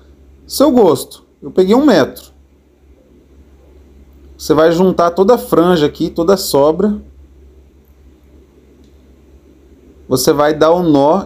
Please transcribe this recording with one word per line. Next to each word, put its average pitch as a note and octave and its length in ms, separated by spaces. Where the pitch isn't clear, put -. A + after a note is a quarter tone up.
Seu - 260
gosto. F#3+ 540
Eu D3 80
peguei F#3 240
um C#4 140
metro. - 500
Você - 160
vai D#3+ 180
juntar F3 400
toda G3 240
a - 20
franja E3 480
aqui, D3+ 240
toda F3 260
a - 20
sobra. F3 640
Você C3 240
vai D3 220
dar D#3 180
o F3 100
nó D#3 440